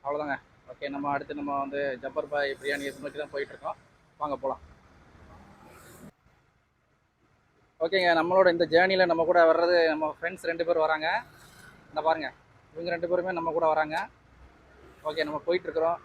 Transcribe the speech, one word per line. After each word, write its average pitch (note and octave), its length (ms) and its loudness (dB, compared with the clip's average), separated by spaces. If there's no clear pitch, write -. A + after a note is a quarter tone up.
அவ்வளோதாங்க. C#3+ 360 -6
ஓகே, C#3 160 -12
நம்ம C#3+ 220 -6
அடுத்து C#3+ 240 -6
நம்ம C#3+ 240 -6
வந்து C#3 440 -6
ஜப்பர் C#3+ 280 -8
பாய் C#3 300 -4
பிரியாணி C#3 400 -8
நோக்கி C#3+ 180 -12
தான் C#3+ 140 -10
போயிட்டுருக்கோம். C#3 440 -10
வாங்க C#3+ 200 -6
போலாம். C3 220 -6
ஓகேங்க, E3+ 420 2
நம்மளோட F#3 280 6
இந்த E3+ 200 2
ஜேர்னில F#3 360 4
நம்ம E3 180 2
கூட E3 280 6
வர்றது E3+ 360 4
நம்ம D#3 320 -2
ஃப்ரெண்ட்ஸ் F3 260 -8
ரெண்டு E3 180 -2
பேர் E3 140 0
வராங்க. D#3+ 460 0
இந்த D#3 120 -8
பாருங்க, D#3 320 0
இவங்க E3+ 180 -6
ரெண்டு E3+ 180 -4
பேருமே F3+ 240 0
நம்ம E3 180 -2
கூட E3 160 0
வராங்க. D#3 420 0
ஓகே, D#3 200 -2
நம்ம D3+ 220 -6
போயிட்டுருக்குறோம். E3+ 580 -2